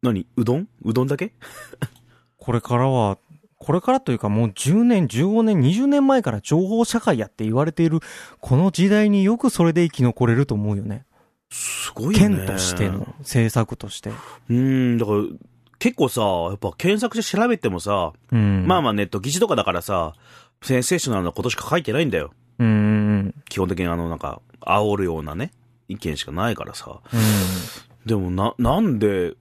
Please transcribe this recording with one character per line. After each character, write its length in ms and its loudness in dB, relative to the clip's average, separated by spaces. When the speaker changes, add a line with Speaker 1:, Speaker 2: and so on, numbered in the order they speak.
Speaker 1:
何？ 240 0
う 80 0
ど 120 2
ん？ 120 -6
う 80 -2
ど 120 2
ん 40 -6
だ 80 -2
け？ 160 -8
<laughs> 520 -20
Speaker 2:
こ 140 -6
れ 80 0
か 160 -2
ら 120 2
は、 300 0
こ 140 -4
れ 80 2
か 120 0
ら 80 2
と 120 -4
い 40 -2
う 20 -4
か 100 -4
も 180 2
う 80 -4
十 300 2
年、 240 2
十 180 0
五 160 2
年、 180 2
二 120 4
十 140 0
年 200 4
前 160 4
か 80 -2
ら 100 -4
情 260 0
報 180 2
社 160 -2
会 180 0
や 80 -2
っ 40 -18
て 140 -8
言 100 -2
わ 100 2
れ 80 -4
て 120 2
い 60 4
る 100 0
こ 160 0
の 140 4
時 200 2
代 200 4
に 140 4
よ 140 2
く 120 2
そ 140 2
れ 80 4
で 120 4
生 120 -2
き 60 2
残 240 2
れ 80 4
る 120 2
と 80 -2
思 180 -2
う 40 -2
よ 80 -6
ね。 220 -10
Speaker 1:
す 440 -8
ご 180 -2
い 80 6
よ 80 8
ね。 80 2
Speaker 2:
県 100 -4
と 120 -4
し 160 -2
て 160 0
の、 300 -8
政 320 0
策 240 -2
と 120 -14
し 120 -14
て。 120 -10
Speaker 1:
う 40 2
ん、 440 2
だ 80 0
か 60 0
ら、 60 2
結 180 0
構 120 2
さ、 140 -2
や 320 0
っ 40 -12
ぱ 140 -6
検 280 0
索 200 -4
し 100 -4
て 60 -4
調 120 2
べ 100 0
て 100 -2
も 120 -4
さ、 320 -2
Speaker 2:
う 40 2
ん。 300 2
Speaker 1:
ま 100 4
あ 60 2
ま 80 2
あ 20 0
ネ 120 0
ッ 40 -14
ト 120 -6
記 100 -6
事 100 -2
と 80 2
か 80 2
だ 80 0
か 80 0
ら 100 -2
さ、 320 -4
セ 140 0
ン 60 0
セ 140 0
ー 20 0
シ 100 -4
ョ 40 -2
ナ 60 0
ル 60 -2
な 80 -4
こ 100 -8
と 80 -2
し 60 -6
か 120 -10
書 80 0
い 60 0
て 100 -6
な 80 0
い 60 2
ん 40 -2
だ 80 0
よ。 140 -6
Speaker 2:
う 60 2
ん 20 4
う 40 4
ん 40 4
う 20 4
ん。 60 -8
Speaker 1:
基 80 -10
本 120 0
的 120 -4
に 60 -2
あ 100 -2
の、 120 -4
な 80 -6
ん 20 -12
か、 220 -10
煽 360 2
る 80 0
よ 140 -2
う 40 -8
な 120 -10
ね、 180 -8
意 100 -8
見 180 -6
し 80 -8
か 80 -14
な 180 -2
い 60 -4
か 80 -10
ら 100 -16
さ。 260 -16
Speaker 2:
う 40 -2
ん。 40 2
Speaker 1:
で 100 0
も 140 -2
な、 280 -2
な 220 2
ん 180 2
で 420 0